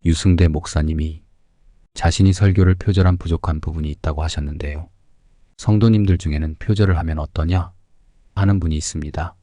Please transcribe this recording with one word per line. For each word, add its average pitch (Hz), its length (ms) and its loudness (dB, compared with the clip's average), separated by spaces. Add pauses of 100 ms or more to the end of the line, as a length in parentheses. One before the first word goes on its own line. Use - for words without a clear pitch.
유승대 87 440 4
목사님이 78 720 -4 (720)
자신이 - 400 2
설교를 92 400 4
표절한 92 420 2
부족한 82 440 -4
부분이 78 300 -6
있다고 76 320 -6
하셨는데요. 73 680 -8 (680)
"성도님들 107 640 4
중에는 78 400 -4
표절을 98 400 2
하면 80 220 -4
어떠냐?" 85 520 -2 (640)
하는 98 260 0
분이 80 160 -2
있습니다. 76 680 -8